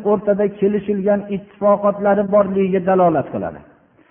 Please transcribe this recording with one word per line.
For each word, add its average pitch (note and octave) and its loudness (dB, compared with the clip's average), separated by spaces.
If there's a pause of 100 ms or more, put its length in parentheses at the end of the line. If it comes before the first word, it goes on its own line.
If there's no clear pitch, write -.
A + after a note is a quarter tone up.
o'rtada G#3 0
kelishilgan G3+ -2
ittifoqotlari G3+ 0
borligiga F#3+ 2
dalolat F3 2
qiladi. E2+ -8 (500)